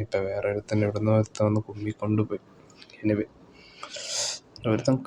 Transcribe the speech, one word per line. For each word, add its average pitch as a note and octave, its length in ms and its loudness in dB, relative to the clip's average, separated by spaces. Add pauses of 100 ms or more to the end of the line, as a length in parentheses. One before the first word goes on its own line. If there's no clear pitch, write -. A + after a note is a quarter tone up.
ഇപ്പം G2 240 0
വേറെ G2+ 240 -2
ഒരുത്തനെ G#2 360 0
ഇവിടുന്ന് G#2 300 2
ഒരുത്തൻ G#2+ 300 0
വന്ന് G#2+ 220 2
കുമ്മിക്കൊണ്ട് G#2+ 580 0
പോയി. G2+ 140 -6 (600)
Anyway, G#2+ 260 2 (1400)
ഒരുത്തൻ A#2+ 240 2 (100)